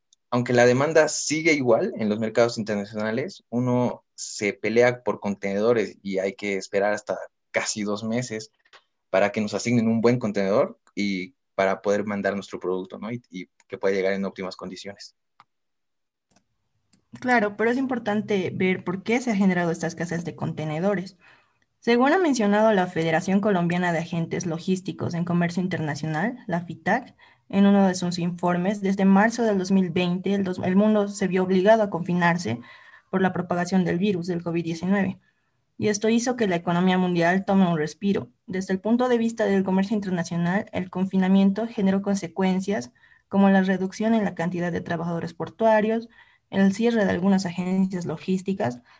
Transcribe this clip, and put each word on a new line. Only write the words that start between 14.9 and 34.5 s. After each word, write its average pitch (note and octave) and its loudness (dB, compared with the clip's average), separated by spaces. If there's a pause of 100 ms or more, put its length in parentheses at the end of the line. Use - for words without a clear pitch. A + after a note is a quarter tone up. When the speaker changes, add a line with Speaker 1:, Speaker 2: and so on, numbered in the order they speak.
Speaker 2:
Claro, G#3+ 0
pero A3+ 2
es B3 0
importante G#3+ -2
ver F#3 0
por F#3+ -6
qué A#3+ 0
se B3 -2
ha G3+ 0
generado F3+ 2
esta E3+ -4
escasez E3+ -6
de D3+ -8
contenedores. E3 -4 (600)
Según B3 2
ha F#4+ 2
mencionado A3 4
la F#3 2
Federación E3 0
Colombiana F3 0
de D#3+ 0
Agentes E3 -4
Logísticos E3+ -4
en E3+ -4
Comercio F3 0
Internacional, D#3+ -4
la E3+ -4
fitac, F#3+ -4 (360)
en G3 4
uno G3+ 6
de F#3 2
sus F3 -4
informes, F3 -2
desde G3 0
marzo G#3 4
del G#3 2
dos F3+ -2
mil F#3 2
veinte, F3+ -2
el G3+ 0
dos-, F#3 -4
el F#3 0
mundo G#3 4
se G3 -4
vio F#3 0
obligado F#3+ 4
a G3+ 0
confinarse F3 0 (480)
por F#3+ -2
la F3+ 0
propagación F3 0
del E3+ 0
virus F3+ -2
del E3+ -4
covid E3+ -4